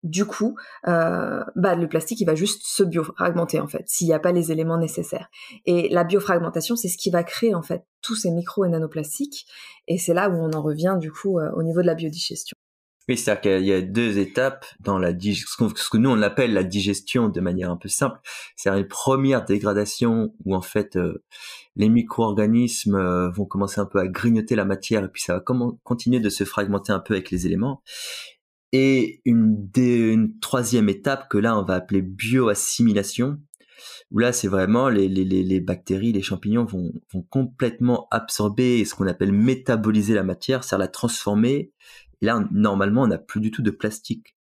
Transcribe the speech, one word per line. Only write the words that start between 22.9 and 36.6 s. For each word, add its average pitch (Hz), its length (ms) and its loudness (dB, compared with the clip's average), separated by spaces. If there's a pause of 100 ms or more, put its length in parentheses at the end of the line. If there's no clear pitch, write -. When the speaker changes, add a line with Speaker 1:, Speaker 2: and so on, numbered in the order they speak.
Speaker 2:
euh, 90 340 2
vont 98 160 -4
commencer 101 340 -4
un 101 60 0
peu 98 140 0
à 92 80 0
grignoter 113 480 2
la 101 100 2
matière 98 380 0
et 92 60 -6
puis - 120 -12
ça 90 120 -2
va 92 80 0
comment, 120 420 -2
continuer 123 360 0
de 107 100 2
se - 140 -2
fragmenter 101 480 -2
un 95 80 2
peu - 140 -4
avec 95 180 -4
les 90 140 -2
éléments. 104 360 -2 (920)
Et 131 520 2
une 110 440 4
dé-, 120 440 4
une 110 260 2
troisième 120 480 2
étape 139 400 -2
que 104 120 0
là, 110 200 2
on 95 60 -2
va 92 80 0
appeler 95 280 0
bioassimilation, 113 1400 0 (720)
où - 80 0
là, 123 120 2
c'est 117 160 -2
vraiment 98 420 2
les, 98 200 2
les, 95 160 0
les, 92 180 0
les 92 160 2
bactéries, 95 540 -2
les 98 80 0
champignons 104 440 -2